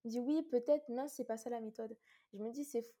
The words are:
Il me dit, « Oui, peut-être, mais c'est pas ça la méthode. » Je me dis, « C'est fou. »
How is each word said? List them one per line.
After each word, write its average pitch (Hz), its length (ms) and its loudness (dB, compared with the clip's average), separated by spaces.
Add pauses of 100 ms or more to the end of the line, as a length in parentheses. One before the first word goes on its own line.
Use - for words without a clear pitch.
Il - 40 -6
me 226 40 -4
dit, « 233 100 0
Oui, 302 220 4
peut-être, 294 460 4
mais 254 200 0
c'est - 160 -4
pas 220 120 -2
ça 220 120 -8
la 233 120 -2
méthode. » 220 340 -8 (380)
Je 196 60 -10
me 214 120 -4
dis, « 277 140 -6
C'est 233 160 -2
fou. » 233 180 -14